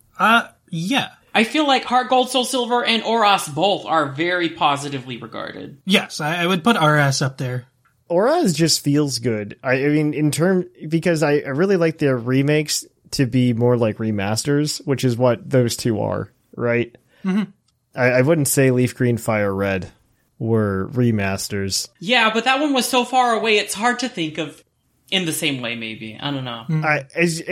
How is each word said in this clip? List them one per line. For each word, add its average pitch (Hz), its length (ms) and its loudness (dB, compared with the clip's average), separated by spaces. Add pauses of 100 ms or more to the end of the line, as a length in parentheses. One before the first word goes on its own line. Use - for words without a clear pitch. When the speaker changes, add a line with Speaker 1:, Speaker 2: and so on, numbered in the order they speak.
(180)
Speaker 1:
Uh, 247 300 2 (200)
yeah. 185 420 -4 (220)
Speaker 2:
I 214 120 4
feel 294 220 0
like 262 180 2
Heart 247 260 0
Gold, 254 200 2
Soul 254 140 0
Silver, 240 400 -2
and 226 200 0
Oros 214 420 2
both 160 400 0
are 151 200 2
very 170 420 -2
positively 139 680 -2
regarded. 107 680 -12
Speaker 1:
Yes, 190 360 0
I, 165 220 -4
I 170 40 0
would 185 180 -2
put 233 120 4
R 151 220 4
S 139 240 2
up 131 160 -4
there. 123 300 -6 (400)
Speaker 3:
Oros 233 440 2
just 156 300 0
feels 143 380 0
good. 110 420 -4
I, 131 220 0
I 147 40 2
mean, 151 240 2
in 151 200 0
term, 180 360 0 (200)
because 165 340 0
I, 147 160 4
I - 120 -4
really 185 260 2
like 165 220 0
their 135 200 2
remakes 139 680 0 (280)
to 143 140 0
be 123 280 2
more 120 240 2
like 110 200 0
remasters, 110 880 -2
which 131 180 0
is 123 120 2
what 120 320 0
those 127 280 2
two 107 240 -2
are, 104 300 -4 (240)
right? 120 400 -2 (300)
Speaker 1:
Mm-hmm. 190 200 0 (500)
Speaker 3:
I, 127 160 0
I 127 120 4
wouldn't 147 260 2
say 135 220 4
Leaf 123 240 2
Green, 120 220 0
Fire 104 380 -2
Red 95 360 -2 (480)
were 107 540 0
remasters. 101 960 -2 (120)
Speaker 2:
Yeah, 220 340 2
but 226 100 -2
that 262 160 2
one 294 140 0
was 240 120 0
so 247 200 0
far 247 280 2
away, 214 240 2
it's - 160 -4
hard 233 260 -2
to 254 80 -4
think 160 300 -6
of 151 240 -10 (480)
in 185 160 0
the 156 60 -2
same 143 280 -4
way, 120 160 -6
maybe. 110 440 -12
I 143 100 -6
don't 131 140 -6
know. 117 240 -10
Speaker 1:
Mm. 156 160 -2
Speaker 3:
I, 151 300 0
as, 165 380 0